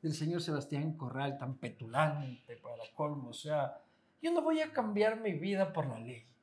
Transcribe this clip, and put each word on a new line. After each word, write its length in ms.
del 120
señor 280
Sebastián 560
Corral, 400
tan 200
petulante, 1000
para 260
colmo, 340
o 40
sea, 440
yo 100
no 100
voy 180
a 140
cambiar 480
mi 120
vida 380
por 160
la 120
ley. 260